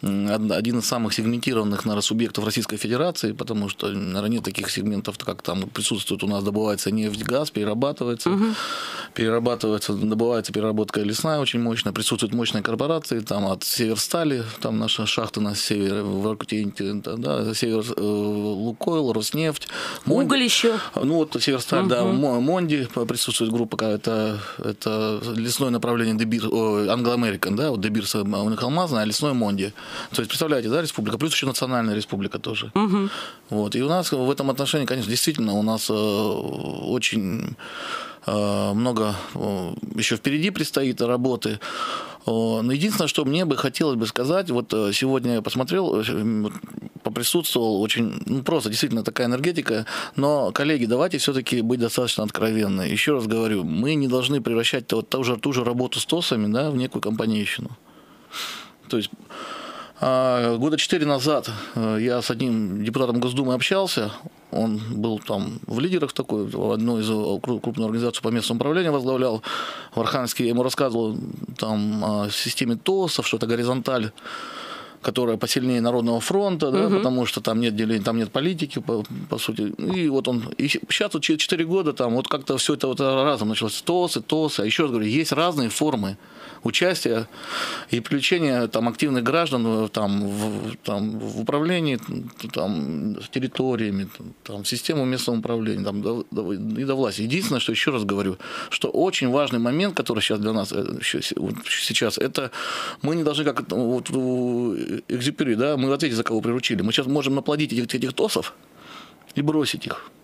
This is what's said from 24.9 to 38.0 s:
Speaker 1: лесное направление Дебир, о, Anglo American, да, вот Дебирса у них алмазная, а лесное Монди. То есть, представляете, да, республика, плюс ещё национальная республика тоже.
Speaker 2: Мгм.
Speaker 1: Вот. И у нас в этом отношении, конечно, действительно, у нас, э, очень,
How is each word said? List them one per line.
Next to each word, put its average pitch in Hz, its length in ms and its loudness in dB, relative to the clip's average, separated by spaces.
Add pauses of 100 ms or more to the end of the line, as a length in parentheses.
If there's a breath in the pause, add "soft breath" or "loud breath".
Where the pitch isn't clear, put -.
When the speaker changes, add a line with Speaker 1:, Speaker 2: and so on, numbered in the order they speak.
Speaker 1:
лесное 120 340 0
направление 117 460 2
Дебир, 113 360 0
о, 107 340 2
Anglo 120 300 2
American, 101 400 0
да, 147 160 2
вот 113 100 -2
Дебирса 107 420 0
у 101 260 0
них 110 140 -2
алмазная, 139 400 0
а - 20 2
лесное 139 280 0
Монди. 104 400 0 (380 loud breath)
То - 100 0
есть, 113 80 -4
представляете, 143 400 0
да, 147 120 2
республика, 113 360 -2
плюс 151 160 0
ещё - 140 0
национальная 120 480 0
республика 101 440 -4
тоже. - 360 -6
Speaker 2:
Мгм. 202 340 2 (400 loud breath)
Speaker 1:
Вот. 104 260 0
И 120 60 2
у 135 60 0
нас 175 240 2
в 131 180 2
этом 139 200 0
отношении, 135 360 0
конечно, 120 240 -2
действительно, 123 440 0
у 107 100 2
нас, 110 260 0
э, 113 40 2
очень, 107 1600 -2 (720 loud breath)